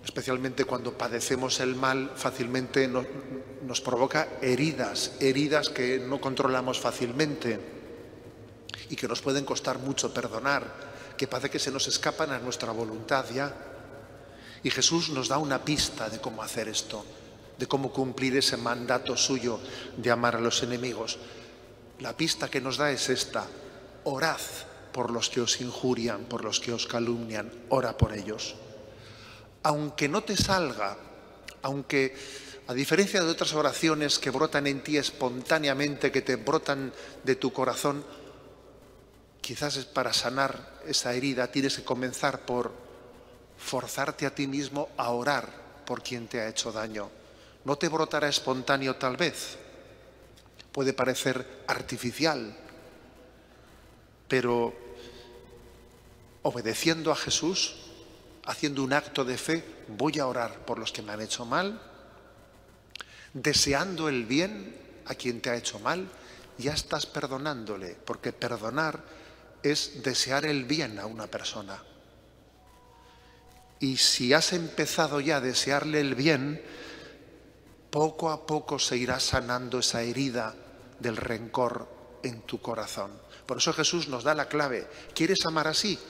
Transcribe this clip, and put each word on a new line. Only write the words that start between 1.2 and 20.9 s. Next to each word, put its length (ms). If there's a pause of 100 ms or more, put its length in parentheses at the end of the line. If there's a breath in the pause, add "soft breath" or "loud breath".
el 160
mal, 400
fácilmente 720
no-, 180 (640)
nos 140
provoca 480 (120)
heridas, 800
heridas 500
que 300
no 220
controlamos 580
fácilmente 800 (1300 loud breath)
y 60
que 140
nos 120
pueden 240
costar 340
mucho 360
perdonar, 760 (260 loud breath)
que 100
parece 240
que 80
se 140
nos 160
escapan 420
a 80
nuestra 320
voluntad 640
ya. 320 (960 loud breath)
Y 80
Jesús 380
nos 200
da 100
una 260
pista 460
de 100
cómo 220
hacer 260
esto, 360 (540)
de 80
cómo 240
cumplir 460
ese 220
mandato 580
suyo 420 (380 loud breath)
de 140
amar 260
a 40
los 220
enemigos. 560 (840 loud breath)